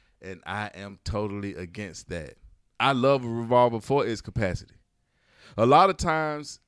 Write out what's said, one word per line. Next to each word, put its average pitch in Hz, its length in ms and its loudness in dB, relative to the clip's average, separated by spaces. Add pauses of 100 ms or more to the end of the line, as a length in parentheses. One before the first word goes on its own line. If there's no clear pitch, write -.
(220)
And 92 240 -14
I 104 280 -6
am 98 300 -14
totally 101 520 -4
against 90 540 -12
that. 82 260 -10 (440)
I 135 140 2
love 131 320 2
a - 20 -8
revolver 117 540 2
for 139 260 0
its 110 140 -4
capacity. - 540 -6 (840)
A 104 80 4
lot 160 240 8
of 180 80 -2
times, 156 720 -4